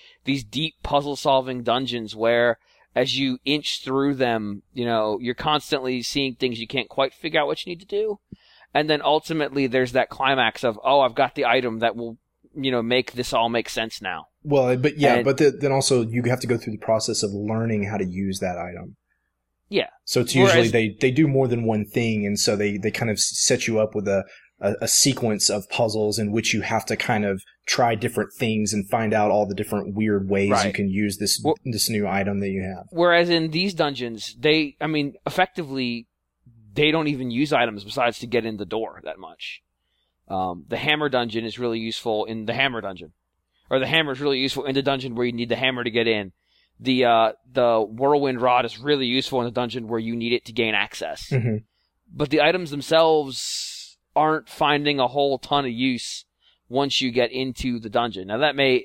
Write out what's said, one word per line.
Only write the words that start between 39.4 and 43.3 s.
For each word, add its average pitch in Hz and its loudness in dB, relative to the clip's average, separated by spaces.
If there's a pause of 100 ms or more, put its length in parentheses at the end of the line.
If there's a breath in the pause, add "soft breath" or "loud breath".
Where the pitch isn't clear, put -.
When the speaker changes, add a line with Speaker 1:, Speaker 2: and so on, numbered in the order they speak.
Speaker 1:
Um, 90 -4
the 113 -2
hammer 151 0
dungeon 117 -2
is 110 -8
really 117 -2
useful 113 -4
in 113 -8
the 113 -4
hammer 127 0
dungeon. 90 -12 (580)